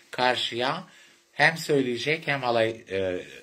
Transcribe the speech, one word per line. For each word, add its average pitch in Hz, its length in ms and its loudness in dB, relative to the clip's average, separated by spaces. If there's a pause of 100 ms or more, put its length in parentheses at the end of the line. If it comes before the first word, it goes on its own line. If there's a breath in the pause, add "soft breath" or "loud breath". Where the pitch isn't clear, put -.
(120 loud breath)
karşıya. 127 760 -2 (440 loud breath)
Hem 160 260 4
söyleyecek 139 720 0
hem 139 140 -2
halay, 113 480 0
e, 92 380 -4 (160)